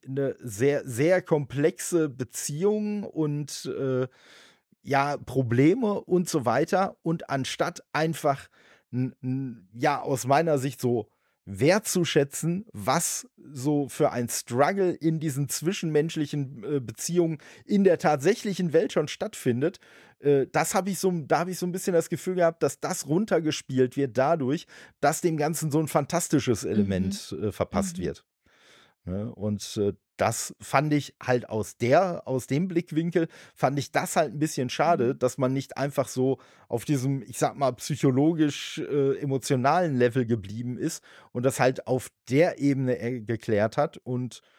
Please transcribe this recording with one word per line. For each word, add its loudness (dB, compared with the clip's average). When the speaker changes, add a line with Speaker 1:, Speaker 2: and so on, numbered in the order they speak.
Speaker 1:
eine -2
sehr, 0
sehr 2
komplexe 0
Beziehung -4
und, -4
äh, -2
ja, 0
Probleme 2
und 0
so -2
weiter. 0
Und -4
anstatt -4
einfach, -2
n-, -4
n-, -6
ja, 0
aus -2
meiner 4
Sicht -4
so -2
wertzuschätzen, 0
was -2
so -2
für 0
ein -4
Struggle 0
in 0
diesen -2
zwischenmenschlichen, -2
äh, -2
Beziehungen -2
in 4
der 6
tatsächlichen 2
Welt 4
schon 0
stattfindet, -2
äh, 4
das 0
hab 0
ich -4
so, 2
da 0
hab -2
ich -8
so -4
ein -2
bisschen -2
das 2
Gefühl -4
gehabt, 2
dass 0
das -6
runtergespielt 2
wird 0
dadurch, 2
dass 2
dem 0
Ganzen -2
so 4
ein 0
fantastisches 0
Element, 0
Speaker 2:
Mhm. -6
Speaker 1:
äh, -2
verpasst -4
Speaker 2:
Mhm. -6
Speaker 1:
wird. -6
Ne? -6
Und, -6
äh, 2
das 0
fand 0
ich -2
halt 0
aus -6
der, 2
aus -4
dem 0
Blickwinkel, -2
fand 0
ich -6
das -2
halt 2
ein -6
bisschen -2
schade, 2
Speaker 2:
Mhm. -14
Speaker 1:
dass 0
man 2
nicht -6
einfach -2
so 0
auf -4
diesem, 0
ich -16
sag 0
mal, 0
psychologisch, 2
äh, 0
emotionalen 2
Level 4
geblieben -4
ist -4
und -4
das 0
halt 0
auf -2
der 2
Ebene, 0
äh, -4
geklärt 0
hat. 0
Und -6